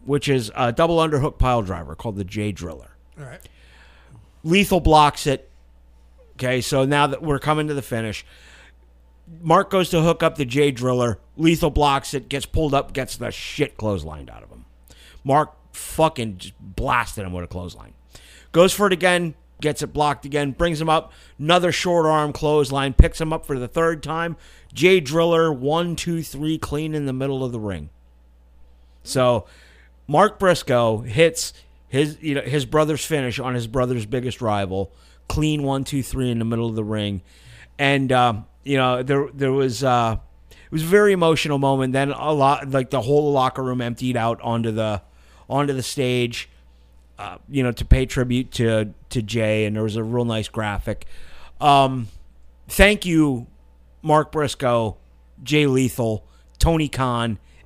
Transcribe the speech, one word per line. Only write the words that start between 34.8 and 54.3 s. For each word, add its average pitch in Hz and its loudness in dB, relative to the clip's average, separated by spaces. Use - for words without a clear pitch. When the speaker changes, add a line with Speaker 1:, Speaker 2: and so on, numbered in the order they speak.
Speaker 1:
clean 151 0
one, 135 -2
two, 135 -4
three 127 -4
in 117 -2
the 113 -2
middle 113 -2
of 113 -6
the 110 -4
ring. 104 -4
And, 139 2
uh, 123 4
you 139 -2
know, 127 2
there, 139 0
there 135 -2
was, 131 0
uh, 120 2
it - -20
was 156 -2
a 160 -6
very 202 6
emotional 160 2
moment. 135 2
Then 135 0
a 135 -2
lot, 139 2
like, 131 0
the 135 0
whole 143 2
locker 131 2
room 127 -2
emptied 120 -4
out 113 -2
onto 117 -2
the, 107 -2
onto 143 0
the 131 -4
stage, 123 -2
uh, 92 -14
you 139 -2
know, 123 0
to - -8
pay 131 2
tribute 123 -4
to, 110 -2
to 123 -4
Jay. 107 -2
And 104 -4
there 110 -2
was 107 -2
a 113 -4
real 120 -2
nice 110 -4
graphic. 104 -6
Um, 135 4
thank 208 4
you, 151 2
Mark 151 2